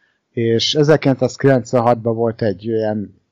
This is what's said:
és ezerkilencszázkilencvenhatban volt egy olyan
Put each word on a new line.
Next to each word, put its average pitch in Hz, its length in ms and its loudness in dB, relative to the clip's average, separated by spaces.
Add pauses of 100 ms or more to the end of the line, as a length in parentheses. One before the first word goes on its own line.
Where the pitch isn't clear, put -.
(320)
és 113 440 -2
ezerkilencszázkilencvenhatban 127 1400 0
volt 113 260 -4
egy 104 280 -4
olyan 107 520 -4 (100)